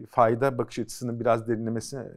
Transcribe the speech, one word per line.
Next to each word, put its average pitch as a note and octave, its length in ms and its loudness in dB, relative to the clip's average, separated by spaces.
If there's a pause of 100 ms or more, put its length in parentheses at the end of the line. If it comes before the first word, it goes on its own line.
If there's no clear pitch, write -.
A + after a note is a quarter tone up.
fayda B2 520 4
bakış - 200 -4
açısını A#2+ 420 -6
biraz A2+ 280 2
derinlemesine A2+ 560 -4 (120)